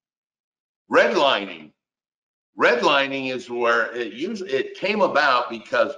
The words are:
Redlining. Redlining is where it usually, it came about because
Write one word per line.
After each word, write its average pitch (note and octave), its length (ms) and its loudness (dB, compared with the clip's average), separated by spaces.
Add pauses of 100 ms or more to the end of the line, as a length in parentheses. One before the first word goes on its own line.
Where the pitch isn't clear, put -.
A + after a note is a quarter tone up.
(920)
Redlining. B2 840 2 (840)
Redlining C#3 720 2
is A#2+ 180 -10
where A#2 440 0
it A2 200 -6
usually, F#3+ 360 -8
it C3 280 -4
came G3+ 220 -2
about C3+ 500 2
because A2+ 480 -2